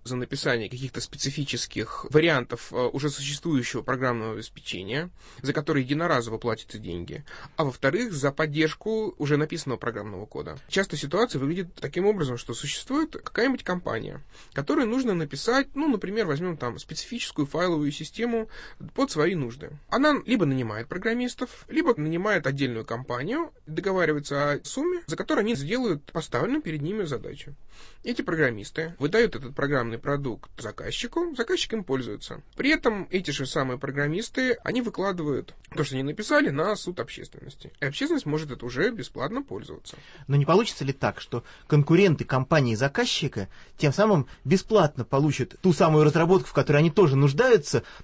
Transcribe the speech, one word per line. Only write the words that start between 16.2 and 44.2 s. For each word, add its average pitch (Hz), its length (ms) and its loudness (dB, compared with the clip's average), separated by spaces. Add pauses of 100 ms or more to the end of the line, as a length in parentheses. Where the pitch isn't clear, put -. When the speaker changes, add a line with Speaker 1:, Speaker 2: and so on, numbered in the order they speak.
Speaker 1:
возьмем 160 280 -2
там 123 240 -6
специфическую - 680 -4
файловую 156 460 0
систему 156 140 -8 (880)
под 262 160 2
свои 165 240 0
нужды. 131 380 -6 (180)
Она 285 240 4 (140)
либо 214 180 4
нанимает 117 420 -2
программистов, 247 800 -4
либо 311 300 2
нанимает 170 460 0
отдельную 135 400 -2
компанию, 131 640 -4 (140)
договаривается 156 840 0
о 143 120 0
сумме, 349 440 -2
за - 80 -4
которую 285 260 0
они 220 140 2
сделают 175 560 -2
поставленную 175 500 -2
перед 156 220 -6
ними 202 220 -4
задачу. 143 500 -8 (480)
Эти 233 180 -4
программисты 156 800 0
выдают 190 360 2
этот 117 200 -10
программный 131 420 0
продукт 139 540 -4 (100)
заказчику, 277 720 -4
заказчик 247 380 -2
им 220 100 -4
пользуется. 120 600 -6 (120)
При 269 140 0
этом 233 400 0
эти 185 220 -2
же 135 160 -4
самые 131 320 -2
программисты, 156 840 -2
они 226 180 0
выкладывают 180 720 -2 (200)
то, 156 80 0
что 135 120 -4
они 131 80 -2
написали, 214 480 2
на 165 240 0
суд 180 240 -8
общественности. - 840 -12
И 143 40 -2
общественность 269 420 0
может 151 240 -2
это 117 160 -10
уже 139 240 0
бесплатно 214 500 -6
пользоваться. - 560 -12 (300)
Speaker 2:
Но 135 80 2
не 143 100 6
получится 165 400 4
ли 135 80 0
так, - 260 -2
что - 240 -6 (220)
конкуренты 160 580 6
компании-заказчика 131 1300 0 (280)
тем 147 140 4
самым 202 360 4 (160)